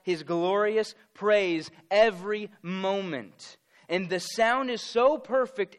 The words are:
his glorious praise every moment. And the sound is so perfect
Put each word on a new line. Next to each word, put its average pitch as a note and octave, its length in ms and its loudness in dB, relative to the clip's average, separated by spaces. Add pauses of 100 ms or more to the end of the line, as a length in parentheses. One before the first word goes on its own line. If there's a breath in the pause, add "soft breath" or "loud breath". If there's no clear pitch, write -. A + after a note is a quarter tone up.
his E3 180 -2
glorious G3+ 720 0 (180 soft breath)
praise F#3+ 600 0 (180 loud breath)
every G#3 600 2 (120)
moment. F#3 960 -6 (300 soft breath)
And F3+ 200 -2
the F3 120 -2
sound B3 500 0
is A3+ 100 -4
so B3+ 380 2
perfect A#3 600 -4